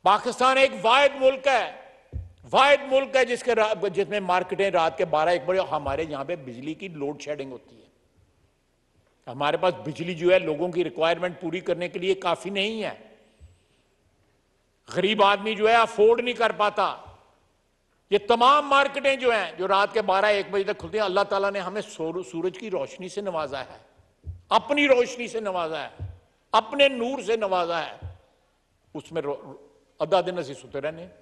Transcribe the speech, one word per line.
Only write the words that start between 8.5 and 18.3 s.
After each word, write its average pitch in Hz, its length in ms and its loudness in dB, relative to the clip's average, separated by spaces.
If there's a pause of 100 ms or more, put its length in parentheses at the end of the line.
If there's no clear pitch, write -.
हमारे 143 300 -2
पास 180 160 2
बिजली 170 400 -8
जो 170 180 4
है, 185 60 8
लोगों 160 320 -2
की 175 120 -2
रिक्वायरमेंट 170 580 -2
पूरी 175 200 -6
करने 175 280 -4
के - 100 -10
लिए 185 160 0
काफी 180 360 -4
नहीं 208 320 -4
है। 139 300 -10 (1800)
गरीब 208 280 2
आदमी 202 320 4
जो 208 140 2
है 226 60 6
अफोर्ड 226 460 4
नहीं 247 140 -4
कर 226 180 0
पाता। 202 560 -2 (1040)
ये 202 60 2
तमाम 240 480 4